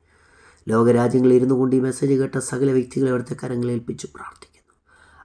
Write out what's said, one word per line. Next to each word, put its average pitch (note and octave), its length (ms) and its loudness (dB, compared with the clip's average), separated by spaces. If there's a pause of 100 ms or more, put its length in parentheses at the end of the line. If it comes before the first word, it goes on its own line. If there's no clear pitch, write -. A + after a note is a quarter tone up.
(680)
ലോകരാജ്യങ്ങളിൽ A#2+ 680 4
ഇരുന്നു B2+ 200 4
കൊണ്ട് B2+ 200 0
ഈ C3 60 2
മെസ്സേജ് C3 340 -2
കേട്ട C3+ 280 -2
സകല C3+ 300 -2
വ്യക്തികളെ C3 380 -2
അവിടുത്തെ B2 240 -4
കരങ്ങളിൽ A#2+ 380 -6
ഏൽപ്പിച്ച് - 340 -8
പ്രാർത്ഥിക്കുന്നു. - 680 -20 (500)